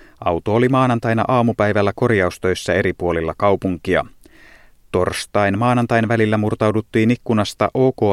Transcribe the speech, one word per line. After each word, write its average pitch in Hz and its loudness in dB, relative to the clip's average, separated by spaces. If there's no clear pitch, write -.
Auto 90 -2
oli 123 4
maanantaina 120 0
aamupäivällä 104 0
korjaustöissä 92 0
eri 95 0
puolilla 82 -4
kaupunkia. 92 0
Torstain 98 -2
maanantain 120 0
välillä 110 0
murtauduttiin 107 0
ikkunasta 107 -2
O 131 2
K - -10